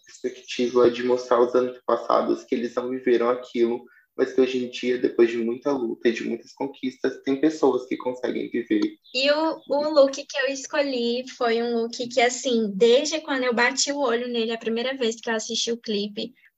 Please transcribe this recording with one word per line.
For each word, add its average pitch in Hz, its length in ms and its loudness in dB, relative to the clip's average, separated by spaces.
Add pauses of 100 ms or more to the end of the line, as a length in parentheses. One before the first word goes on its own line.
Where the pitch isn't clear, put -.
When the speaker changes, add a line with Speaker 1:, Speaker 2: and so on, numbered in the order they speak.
Speaker 1:
perspectiva - 880 0
de 120 120 -4
mostrar 123 340 2
aos 123 180 4
antepassados 117 880 0
que - 100 -10
eles 120 220 -4
não 123 160 -4
viveram 123 400 2
aquilo, 117 520 -2 (320)
mas 131 180 -2
que 131 80 4
hoje 127 240 0
em 120 60 -8
dia, 123 260 -2
depois 123 320 4
de 120 80 -4
muita 120 340 -2
luta 120 380 -2
e - 20 6
de 113 120 -4
muitas 113 280 -6
conquistas, 135 720 -6
tem 135 160 0
pessoas 139 460 2
que - 100 -6
conseguem 120 540 -6
viver. 117 320 -2 (320)
Speaker 2:
E 269 180 0
o, 311 380 -2
o 294 220 0
look 277 200 6
que 285 300 -8
eu 262 100 0
escolhi 254 760 -2
foi 233 320 0
um 233 220 -2
look 233 240 -8
que, 247 120 -2
assim, 233 560 0
desde 294 460 4
quando 269 220 -2
eu 247 100 0
bati 254 380 0
o 285 80 -4
olho 240 280 0
nele 233 240 -2
a 226 60 -4
primeira 233 400 -4
vez 226 240 -2
que - 80 -6
eu 226 60 0
assisti 226 360 -4
o 233 60 -4
clipe, 214 560 -6 (240)